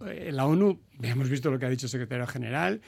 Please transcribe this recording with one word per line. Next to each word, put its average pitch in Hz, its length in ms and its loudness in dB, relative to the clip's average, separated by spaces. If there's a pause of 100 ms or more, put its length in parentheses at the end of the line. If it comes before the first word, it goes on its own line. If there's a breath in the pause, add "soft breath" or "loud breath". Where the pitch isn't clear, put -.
eh, 180 260 -8
la 135 140 2
onu, 180 340 4 (220)
hemos 123 280 0
visto 139 220 0
lo 131 80 0
que 131 60 -2
ha 127 40 0
dicho 131 180 -2
el 110 40 -6
secretario 123 360 -4
general, 147 600 -2